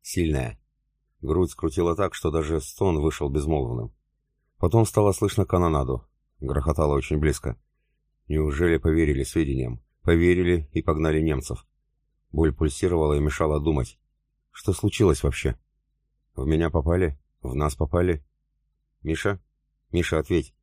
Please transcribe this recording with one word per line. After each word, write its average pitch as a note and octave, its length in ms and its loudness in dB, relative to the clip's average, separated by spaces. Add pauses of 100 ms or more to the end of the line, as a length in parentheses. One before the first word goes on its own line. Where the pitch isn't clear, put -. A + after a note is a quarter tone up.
Сильная. C#2+ 580 -2 (600)
Грудь E2+ 300 0
скрутила E2+ 440 -2
так, F#2+ 180 -2
что - 160 -2
даже D#2 300 -2
стон E2 400 -2
вышел D2 300 -2
безмолвным. C2+ 640 -2 (640)
Потом A2 260 4
стало G#2 280 2
слышно G2 340 0
канонаду. D2 600 0 (320)
Грохотало C#2+ 540 0
очень C#2 240 -2
близко. D2 420 -2 (680)
Неужели D#2 480 2
поверили D#2 460 2
сведениям? B1+ 600 -2 (200)
Поверили F2 720 4
и D#2+ 80 -2
погнали D#2 400 0
немцев. C#2 420 -4 (680)
Боль D2+ 240 2
пульсировала D#2 600 0
и C#2+ 60 2
мешала D2+ 380 0
думать. D2 400 -2 (520)
Что - 240 -4
случилось G2 480 2
вообще? - 360 -2 (760)
В C2 100 -8
меня D#2 240 2
попали? D#2+ 500 0 (220)
В B1+ 140 -8
нас C#2+ 200 0
попали? F2 480 0 (800)
Миша? F2+ 400 -2 (520)
Миша, E2+ 260 0
ответь. D#2+ 440 -2